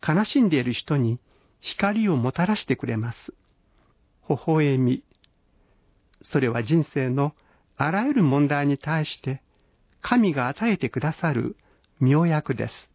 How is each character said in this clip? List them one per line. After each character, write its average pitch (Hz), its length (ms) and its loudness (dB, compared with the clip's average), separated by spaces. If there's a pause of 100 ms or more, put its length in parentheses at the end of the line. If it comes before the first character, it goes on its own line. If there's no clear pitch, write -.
悲 180 180 2
し 277 160 2
ん 214 80 4
で 156 80 2
い 123 60 0
る 123 100 -2
人 147 240 -2
に 120 220 0 (400)
光 208 500 -2
を 156 80 2
も 123 140 0
た 170 140 -2
ら 208 100 0
し - 100 -10
て 131 100 0
く - 100 -10
れ 117 120 -4
ま 117 160 -6
す。 - 200 -18 (960)
微 143 160 0
笑 151 320 2
み。 127 260 0 (1200)
そ - 160 -2
れ 127 100 2
は 120 140 -2
人 147 300 2
生 131 160 -2
の 139 240 -2 (440)
あ 143 140 -2
ら 202 140 0
ゆ 285 100 0
る 226 80 4
問 143 240 4
題 143 200 0
に 143 100 0
対 156 280 -2
し - 160 -14
て 135 200 -8 (600)
神 226 320 2
が 127 140 -2
与 214 240 -2
え 190 60 0
て 120 120 -2
く - 100 -4
だ 151 140 -2
さ 165 180 -2
る 120 240 -2 (440)
妙 143 260 4
薬 151 300 0
で 110 140 -6
す。 - 40 -20 (220)